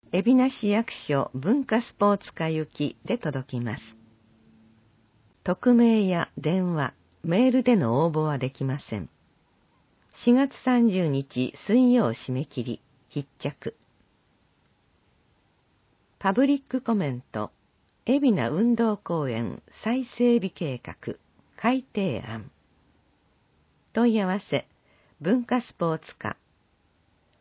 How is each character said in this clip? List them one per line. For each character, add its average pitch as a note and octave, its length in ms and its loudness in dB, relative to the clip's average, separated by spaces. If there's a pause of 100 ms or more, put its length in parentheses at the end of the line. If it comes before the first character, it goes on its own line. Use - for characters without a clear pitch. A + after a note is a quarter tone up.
(120)
海 F3+ 200 0
老 C4 40 6
名 B3+ 140 4
市 G#3+ 200 -4
役 G#3+ 220 0 (160)
所 C#3 280 0
文 G#3 280 0
化 A#3 180 -2
ス - 120 -12
ポ G#3 200 2
ー G3 40 -2
ツ - 160 -14
課 D#3+ 160 -4
行 D#3 200 -4
き - 360 -6
で A#3+ 120 -4
届 C3 400 -6
き - 20 -4
ま A#2 180 -6
す。 - 60 -18 (1600)
匿 A#3+ 300 2
名 A3+ 340 4
や F3 300 -2
電 F3 360 0
話、 C#3+ 200 -2 (300)
メ F#3 240 2
ー B3+ 40 2
ル B3 120 2
で B3 120 4
の C#3 300 2
応 E3+ 60 0
募 D3+ 80 -2
は D3+ 180 -2
で C3 140 -4
き - 120 -8
ま C3+ 160 -4
せ - 180 -10
ん。 E2+ 120 -8 (1160)
四 A#3+ 80 6
月 C4+ 200 2 (100)
三 A#3+ 260 4
十 F#3 180 0
日 C3+ 460 -2 (120)
水 B3 280 4
曜 D#3 200 2
締 - 200 -8
め C3 120 -4
切 - 180 -8
り、 A#2+ 180 -8 (280)
必 C#3+ 180 -8 (120)
着。 - 360 -10 (2500)
パ G3 140 0
ブ C4 120 2
リ C#4 140 2
ッ - 80 -20
ク B3+ 140 -4
コ A#3 140 -2
メ D#3+ 160 0
ン B2 100 -6 (100)
ト、 G#2+ 200 -6 (540)
海 C4+ 260 2
老 G3 40 2
名 A#2 140 0
運 A3+ 260 2
動 A3 220 0
公 D3+ 320 -4
園 A2+ 340 -6 (200)
再 B3 220 -2 (120)
整 A#3+ 200 4
備 F#3+ 120 -4
計 C3+ 340 -6
画、 - 320 -12 (400)
改 B3+ 280 -2
定 F#3+ 380 -4
案。 A2 300 -12 (1400)
問 A#3 200 4
い A3 80 2
合 F#3+ 60 0
わ F#3+ 120 -2
せ、 - 280 -6 (540)
文 A#3 220 0
化 B3 180 -2
ス - 120 -14
ポ E3 200 -2
ー D#3+ 60 -6
ツ - 160 -20
課。 - 220 -10 (1040)